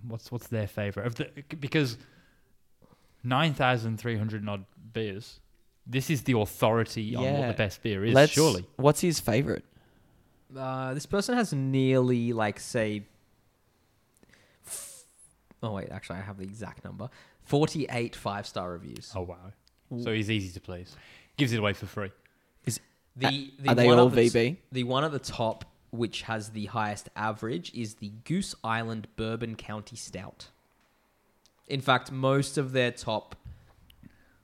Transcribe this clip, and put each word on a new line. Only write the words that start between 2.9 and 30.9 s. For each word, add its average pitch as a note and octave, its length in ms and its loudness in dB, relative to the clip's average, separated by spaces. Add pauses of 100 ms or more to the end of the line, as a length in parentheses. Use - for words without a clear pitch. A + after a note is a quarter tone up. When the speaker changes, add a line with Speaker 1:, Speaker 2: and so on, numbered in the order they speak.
Speaker 1:
nine C3+ 300 2
thousand A#2+ 460 2
three A#2 180 -2
hundred G#2+ 240 -2
and G#2 80 -6
odd G2 160 -6 (280)
beers, G#2+ 460 -6 (480)
this B2+ 220 -2
is C3+ 140 0
the B2 140 2
authority A2+ 800 2
on B2 80 -2
what C3+ 100 2
Speaker 2:
Yeah. C#3 140 0
Speaker 1:
the A2+ 100 0
best G#2 240 -2
beer G2+ 240 0
is, A#2 80 4
Speaker 2:
Let's, C#3+ 200 8
Speaker 1:
surely. C3+ 320 4 (100)
Speaker 2:
what's C#3+ 260 4
his F3 180 2
favorite? A#2 460 0 (920)
Speaker 3:
Uh, C3 380 -6
this C#3+ 120 -8
person G3+ 300 0
has A3 180 2
nearly, C3 800 4
like, G#2+ 260 0
say, G#2+ 440 -2 (1600)
f-, - 380 -14 (600)
oh A2 100 -4
wait, G2 180 -6
actually, - 280 -10
I - 20 -8
have G2+ 160 -12
the F#2+ 60 -12
exact G2 400 -14
number. G2 260 -10 (340)
Forty-eight C3+ 720 0
five-star G2+ 560 -6
reviews. E2+ 440 -12
Speaker 1:
Oh, F#2 60 -4
wow. F2 160 -10 (560)
Speaker 2:
Ooh. A#2+ 100 -6
Speaker 1:
So A#2 100 -2
he's G#2+ 160 0
easy G2+ 240 -2
to F#2+ 80 -16
please. F2+ 340 -14 (420)
Gives C3 160 2
it A#2 60 0
away G#2 140 2
for G2+ 140 -10
free. G2+ 240 -8 (540)
Speaker 2:
Is, A2+ 140 -4 (360)
Speaker 3:
The, B2+ 120 0
Speaker 2:
a-, C#3 340 -4
Speaker 3:
the C3+ 80 0
Speaker 2:
are A#2+ 60 6
they A#2+ 120 8
Speaker 3:
one A#2+ 120 10
Speaker 2:
all B2 80 12
Speaker 3:
at A#2+ 60 2
the A#2 100 8
t-, A#2+ 60 6
Speaker 2:
V A#2+ 220 4
B? F#3 60 -6 (140)
Speaker 3:
the B2+ 120 0
one B2+ 200 2
at D#3 80 0
the C3+ 80 -4
top, - 460 -4 (260)
which A#2 320 -4
has A2 280 -6
the G#2+ 160 -6
highest G#2+ 480 -4
average, A2 580 -4
is A2 220 -6
the G2+ 140 -12 (160)
Goose F#3+ 280 -2 (100)
Island A2+ 520 -2
Bourbon A2+ 400 -4
County G#2+ 400 -12
Stout. - 520 -14 (1200)